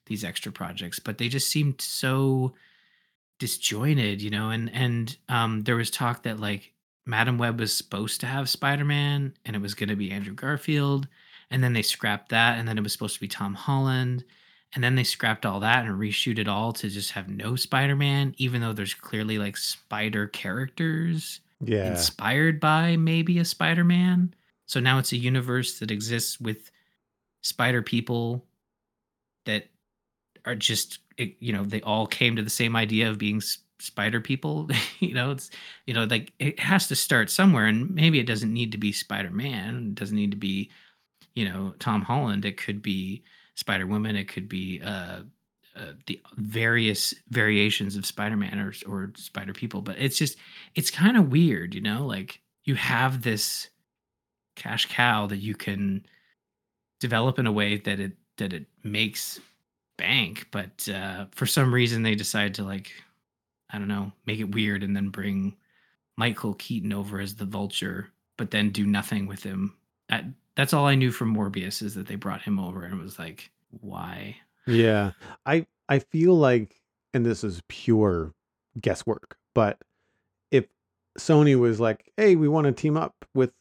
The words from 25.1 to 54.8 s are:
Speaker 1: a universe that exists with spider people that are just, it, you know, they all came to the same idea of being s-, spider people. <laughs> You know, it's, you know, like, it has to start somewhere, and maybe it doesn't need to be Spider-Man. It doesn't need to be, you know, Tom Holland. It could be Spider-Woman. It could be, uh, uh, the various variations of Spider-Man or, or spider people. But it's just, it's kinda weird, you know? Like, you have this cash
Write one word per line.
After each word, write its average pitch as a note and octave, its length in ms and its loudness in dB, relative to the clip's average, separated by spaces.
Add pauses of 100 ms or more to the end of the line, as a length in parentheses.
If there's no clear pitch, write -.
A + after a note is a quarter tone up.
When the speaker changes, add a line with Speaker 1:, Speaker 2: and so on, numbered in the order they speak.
Speaker 1:
a B2 60 0
universe B2 640 0
that A2 120 -4
exists A2+ 480 -4
with A2+ 320 -6 (680)
spider B2 400 2
people A#2 640 -2 (1000)
that G#2+ 220 -2 (800)
are B2 100 -4
just, - 440 -2 (180)
it, A#2 220 -4
you A#2 120 -4
know, G2+ 140 0
they G#2 160 -4
all G#2+ 260 0
came A#2 280 2
to A2+ 80 -2
the G#2+ 60 -6
same A#2 260 0
idea A2 340 2
of G#2+ 80 -4
being G#2 200 0
s-, - 200 -6 (220)
spider A2 420 -2
people. D3+ 480 -4 (160)
<laughs> - 140 -10
You F3 160 -2
know, B2+ 160 -2
it's, C3+ 180 -8 (380)
you B2+ 80 -4
know, A2+ 100 2
like, A2+ 340 -2
it C#3 200 -2
has F3+ 280 4
to C3+ 80 -2
start A#2 360 2
somewhere, E3+ 340 6
and A2 240 2
maybe D#3+ 300 4
it A#2 80 0
doesn't A2 260 0
need A#2 180 -2
to G#2 60 -6
be G#2 160 0
Spider-Man. G#2+ 960 -4
It G2 60 -4
doesn't G2+ 200 -4
need G#2 160 2
to G2+ 60 -4
be, G2 320 -4 (680)
you A2+ 100 -2
know, F#2+ 340 -6
Tom G#2+ 240 0
Holland. A2+ 420 0
It G2+ 120 -6
could G#2 240 -6
be F#2+ 420 -6 (320)
Spider-Woman. G#2 600 -2
It G2+ 140 -4
could G2 180 -10
be, F#2 340 -6
uh, F#2 420 -10 (520)
uh, D2 180 -14 (120)
the - 160 -8 (160)
various A2+ 760 0 (160)
variations G#2+ 640 2
of G2 100 -6
Spider-Man G2+ 540 -2
or, F#2+ 140 -4 (140)
or G2 280 -8
spider - 380 -12
people. G2 280 -8
But G2 180 -10
it's C3+ 180 0
just, D3 200 -2 (380)
it's - 160 -2
kinda G#3+ 300 6
weird, B2+ 540 4
you G2+ 60 -6
know? G#2+ 240 -4
Like, G2 360 -8 (220)
you C3+ 120 0
have C3 480 0
this - 460 -4 (840)
cash - 320 -4